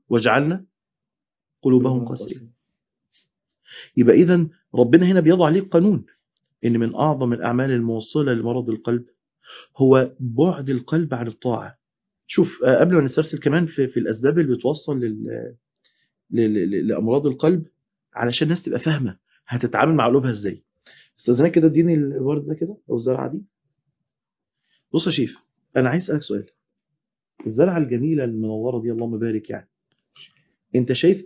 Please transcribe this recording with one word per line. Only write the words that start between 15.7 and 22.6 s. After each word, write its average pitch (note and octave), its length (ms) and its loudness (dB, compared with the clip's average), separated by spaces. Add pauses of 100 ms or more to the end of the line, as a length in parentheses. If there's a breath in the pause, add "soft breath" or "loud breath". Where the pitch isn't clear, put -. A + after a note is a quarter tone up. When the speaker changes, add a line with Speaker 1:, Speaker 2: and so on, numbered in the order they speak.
Speaker 1:
ل-، A2+ 100 0
ل-، G#2+ 280 0
ل-، G2 180 -2
لأمراض A#2 400 0
القلب، D#3+ 380 0 (480)
علشان A#2+ 320 -2
الناس E3+ 180 -2
تبقى - 160 -6
فاهمة C3 380 -4 (300)
هتتعامل B2 480 0
مع A#2+ 120 2
قلوبها B2+ 240 2
إزاي. G2+ 320 -8 (560 soft breath)
أستاذنا B2 280 2
كده، E3 200 4
اديني E3 260 2
الورد C#3+ 520 -2
ده D3+ 100 -6
كده، F3 220 -8 (120)